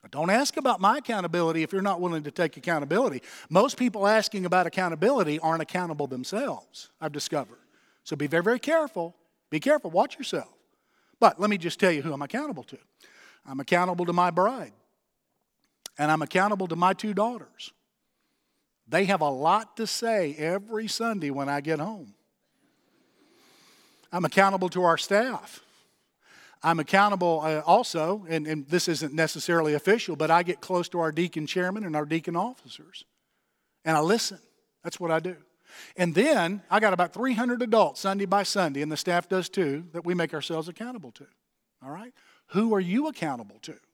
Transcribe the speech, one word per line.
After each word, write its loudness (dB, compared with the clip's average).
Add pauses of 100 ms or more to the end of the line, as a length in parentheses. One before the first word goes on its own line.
Now, -20
don't -2
ask 4
about 0
my 4
accountability 0
if -4
you're 0
not 0
willing -2
to -8
take -2
accountability. 0 (260)
Most 4
people 2
asking 2
about 2
accountability 0
aren't 0
accountable -4
themselves, -8 (100)
I've -6
discovered. -6 (460)
So -8
be -2
very, 2
very 2
careful. -2 (360)
Be -2
careful. 2
Watch 0
yourself. -6 (720)
But 6
let 2
me 0
just -6
tell 6
you 0
who -6
I'm -8
accountable -8
to. -20 (680)
I'm -10
accountable 2
to -2
my 4
bride. 0 (1300)
And 2
I'm 2
accountable 0
to -4
my 4
two -6
daughters. -6 (1120)
They 2
have 2
a 2
lot 0
to -4
say -2
every -4
Sunday -4
when -4
I -2
get -2
home. -10 (2000)
I'm -2
accountable 4
to 0
our 6
staff. -2 (1000)
I'm 2
accountable, 4
uh, 0
also, 2
and, -2
and -6
this 0
isn't -2
necessarily 2
official, 0
but 0
I 6
get -4
close -2
to -4
our 0
deacon -2
chairman -4
and -6
our -2
deacon -4
officers. -8 (800)
And 2
I 4
listen. 0 (440)
That's -12
what -6
I 2
do. -10 (600)
And 0
then 2
I 4
got 4
about 0
three -2
hundred -2
adults 2
Sunday -2
by 2
Sunday, -2
and -4
the -4
staff 0
does -2
too, -2
that -10
we 0
make -2
ourselves -6
accountable -12
to. -20 (580)
All -14
right? -14 (360)
Who 0
are 2
you -2
accountable -8
to? -16 (200)